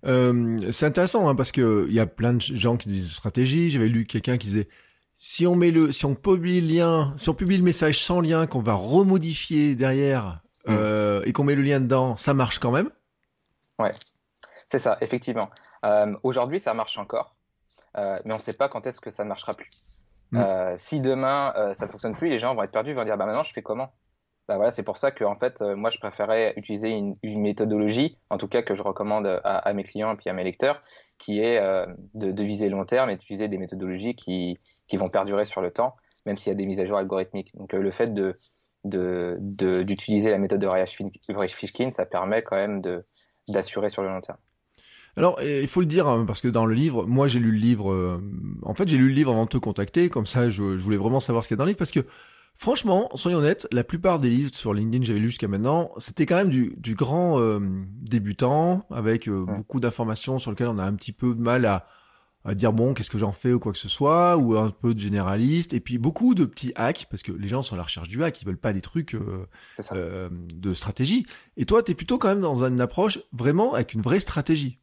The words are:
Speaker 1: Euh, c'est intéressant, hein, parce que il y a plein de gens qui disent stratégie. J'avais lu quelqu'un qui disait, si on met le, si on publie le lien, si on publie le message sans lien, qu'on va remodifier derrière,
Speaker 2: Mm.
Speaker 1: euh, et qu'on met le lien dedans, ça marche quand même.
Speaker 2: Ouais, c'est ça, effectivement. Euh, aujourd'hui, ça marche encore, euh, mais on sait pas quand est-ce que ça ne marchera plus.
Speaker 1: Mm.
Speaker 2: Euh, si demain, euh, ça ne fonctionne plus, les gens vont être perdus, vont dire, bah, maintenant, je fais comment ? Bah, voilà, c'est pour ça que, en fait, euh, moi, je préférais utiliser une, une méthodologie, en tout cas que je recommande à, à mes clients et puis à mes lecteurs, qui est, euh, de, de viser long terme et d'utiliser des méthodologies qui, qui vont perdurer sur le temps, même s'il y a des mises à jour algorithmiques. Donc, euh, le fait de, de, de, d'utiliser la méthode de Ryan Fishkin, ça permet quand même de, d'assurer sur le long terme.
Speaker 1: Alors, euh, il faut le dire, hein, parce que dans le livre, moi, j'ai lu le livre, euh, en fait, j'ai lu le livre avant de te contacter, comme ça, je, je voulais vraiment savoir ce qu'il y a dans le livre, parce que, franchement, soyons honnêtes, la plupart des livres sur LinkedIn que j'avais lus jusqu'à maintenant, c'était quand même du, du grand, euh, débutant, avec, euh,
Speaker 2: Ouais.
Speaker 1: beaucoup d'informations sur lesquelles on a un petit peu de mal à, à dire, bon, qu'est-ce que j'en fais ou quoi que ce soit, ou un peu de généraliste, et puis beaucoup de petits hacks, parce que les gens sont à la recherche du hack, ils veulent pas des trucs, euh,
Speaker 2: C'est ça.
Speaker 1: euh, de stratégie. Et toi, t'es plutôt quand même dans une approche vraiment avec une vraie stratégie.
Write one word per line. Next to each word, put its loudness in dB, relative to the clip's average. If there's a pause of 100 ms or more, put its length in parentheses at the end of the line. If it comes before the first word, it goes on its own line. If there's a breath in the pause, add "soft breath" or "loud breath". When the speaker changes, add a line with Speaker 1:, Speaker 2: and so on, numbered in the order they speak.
Speaker 1:
Euh, 2
c'est 0
intéressant, 4
hein, 4
parce -2
que 4
il 0
y 6
a 4
plein 0
de 2
gens 0
qui -8
disent -4
stratégie. 2
J'avais 4
lu 2
quelqu'un -2
qui -6
disait, 0 (520 soft breath)
si 0
on 6
met 6
le, 6
si -2
on 2
publie 2
le 2
lien, 4
si -2
on 2
publie 2
le 4
message 4
sans 2
lien, 2
qu'on -2
va 2
remodifier 4
derrière, 0 (240)
Speaker 2:
Mm. 2
Speaker 1:
euh, 2
et 0
qu'on 2
met 4
le 2
lien 4
dedans, 2
ça 0
marche 0
quand 0
même. 2 (880)
Speaker 2:
Ouais, 0 (760 loud breath)
c'est 0
ça, 0
effectivement. -4 (360 loud breath)
Euh, 4
aujourd'hui, 0
ça -2
marche -4
encore, -6 (640 soft breath)
euh, -2
mais -6
on -6
sait -10
pas -2
quand -8
est-ce -10
que -14
ça -8
ne -10
marchera -8
plus. -20 (600)
Speaker 1:
Mm. -4
Speaker 2:
Euh, 0
si -6
demain, 0
euh, -2
ça -8
ne -12
fonctionne -8
plus, -4
les 0
gens -2
vont -4
être -6
perdus, -2
vont -4
dire, -2
bah, -2
maintenant, -2
je -8
fais -10
comment ? -8 (540)
Bah, -2
voilà, 2
c'est -8
pour -8
ça 0
que, -6
en 0
fait, -4
euh, -2
moi, -2
je -6
préférais -2
utiliser -6
une, -4
une -6
méthodologie, 0 (120)
en -4
tout -8
cas 0
que -2
je -8
recommande -2
à, 0
à 0
mes -4
clients -4
et -4
puis -8
à -4
mes -4
lecteurs, -2 (380 loud breath)
qui -4
est, 2
euh, 0 (280)
de, -4
de -4
viser -2
long -2
terme 0
et -4
d'utiliser -8
des -6
méthodologies -6
qui, -6 (280 loud breath)
qui -4
vont 0
perdurer 0
sur -6
le -2
temps, -4 (300 soft breath)
même -4
s'il -6
y 0
a 0
des -4
mises -4
à 2
jour -2
algorithmiques. -4
Donc, -14
euh, 0
le 0
fait -2
de, 0 (500 loud breath)
de, -4
de, 0
d'utiliser 0
la 2
méthode 0
de 0
Ryan 2 (600)
Fishkin, -4
ça -4
permet -2
quand -4
même -2
de, -6 (440 soft breath)
d'assurer -2
sur -6
le -2
long -6
terme. -16 (760 loud breath)
Speaker 1:
Alors, 2
euh, -2
il -2
faut 0
le 4
dire, 4
hein, 4
parce -4
que 0
dans 2
le 2
livre, 2
moi, 4
j'ai 2
lu 4
le 2
livre, 2
euh, 0 (400)
en -6
fait, 0
j'ai 4
lu 8
le 4
livre 4
avant 4
de -4
te -2
contacter, 0
comme -2
ça, 2
je, -2
je -4
voulais 2
vraiment 2
savoir 0
ce -8
qu'il -2
y -4
a -
dans 0
le 2
livre, -2
parce -2
que, 0 (480 loud breath)
franchement, 2
soyons 0
honnêtes, 2
la 2
plupart 0
des 4
livres 2
sur -2
LinkedIn 0
que 0
j'avais 0
lus 2
jusqu'à -4
maintenant, 0
c'était -2
quand 2
même 4
du, 2
du -6
grand, 2
euh, 2
débutant, 0
avec, -2
euh, -2
Speaker 2:
Ouais. -4
Speaker 1:
beaucoup -4
d'informations -2
sur -6
lesquelles -2
on -2
a -2
un 0
petit -10
peu -2
de -6
mal 2
à, 2 (580 soft breath)
à -4
dire, 2
bon, 2
qu'est-ce -8
que -4
j'en 0
fais 0
ou 4
quoi -4
que -8
ce -10
soit, 4
ou 4
un 2
peu 0
de -4
généraliste, 0
et 0
puis -6
beaucoup 2
de 4
petits -6
hacks, -2
parce -10
que -10
les -6
gens -2
sont -8
à -6
la -6
recherche -8
du -4
hack, -4
ils -12
veulent -4
pas -4
des -2
trucs, -6
euh, -8 (280 loud breath)
Speaker 2:
C'est -12
ça. -12
Speaker 1:
euh, -8
de -6
stratégie. -2 (300 loud breath)
Et -2
toi, 4
t'es 0
plutôt -2
quand 2
même 2
dans 0
une 0
approche 0 (140)
vraiment 2
avec -2
une -2
vraie 2
stratégie. -2